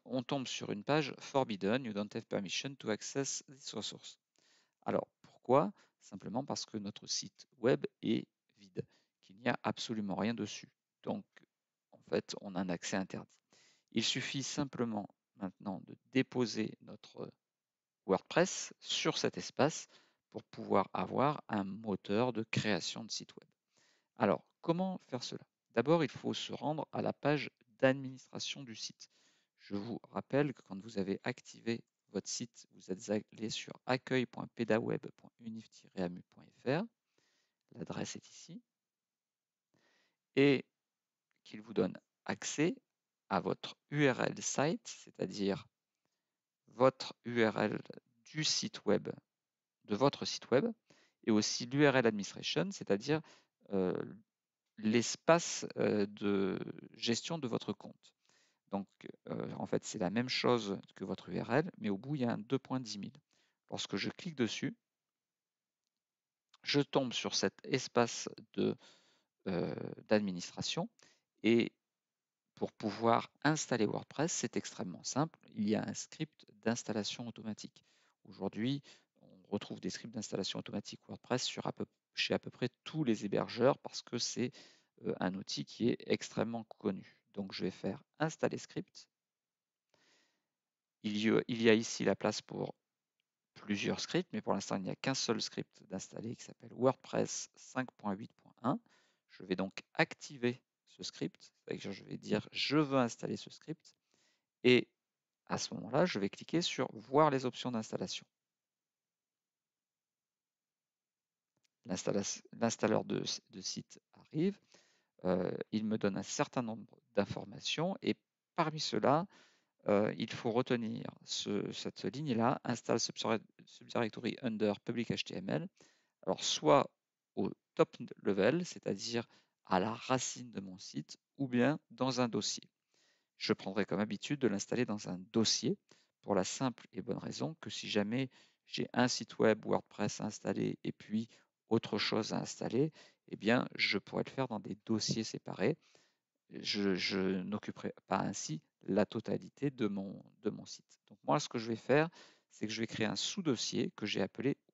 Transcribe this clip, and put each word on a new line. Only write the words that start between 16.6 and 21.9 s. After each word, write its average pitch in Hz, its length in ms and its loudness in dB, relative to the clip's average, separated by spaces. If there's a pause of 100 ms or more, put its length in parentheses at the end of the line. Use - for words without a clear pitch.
notre - 480 -14 (760)
WordPress - 720 2
sur - 380 0
cet - 200 0
espace - 500 2 (420)
pour 110 140 -12
pouvoir 104 480 2
avoir 101 560 0
un 101 160 0
moteur 107 680 0